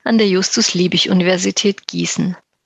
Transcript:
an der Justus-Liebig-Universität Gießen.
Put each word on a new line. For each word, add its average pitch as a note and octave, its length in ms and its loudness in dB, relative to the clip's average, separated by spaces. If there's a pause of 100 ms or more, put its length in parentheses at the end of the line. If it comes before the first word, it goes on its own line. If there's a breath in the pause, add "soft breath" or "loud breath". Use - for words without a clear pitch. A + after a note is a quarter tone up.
an A3+ 120 2
der G#3+ 120 4
Justus-Liebig-Universität F#3 1600 0
Gießen. F3 500 -4 (280)